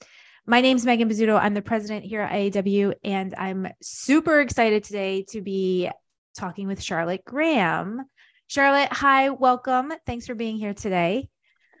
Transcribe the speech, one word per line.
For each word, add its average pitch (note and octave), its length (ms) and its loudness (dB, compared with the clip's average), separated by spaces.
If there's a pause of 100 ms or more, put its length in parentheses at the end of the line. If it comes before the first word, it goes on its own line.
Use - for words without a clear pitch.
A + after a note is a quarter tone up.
(480)
My A#3+ 140 4
name's B3+ 220 4
Megan A#3 240 2
Bizzuto. G#3+ 320 2
I'm G#3 140 2
the G3+ 80 -2
president G#3+ 420 -4
here G#3 180 -6
at - 100 -4
I G#3 60 -2
A G3+ 120 0
W, G3+ 540 2
and F#3+ 340 -4
I'm F#3+ 300 -6 (160)
super D4+ 580 2
excited A3+ 420 2
today F#3+ 460 -4
to G#3+ 120 -10
be F#3 500 -2 (440)
talking G3 300 -10
with G3 160 -6
Charlotte F3 420 -4
Graham. A#3 800 0 (440)
Charlotte, C#4 440 2
hi, C4+ 380 4
welcome. B3+ 640 2 (140)
Thanks A#3+ 180 -8
for B3 80 -8
being A3 240 -4
here G#3 160 -4
today. F#3+ 560 -2 (500)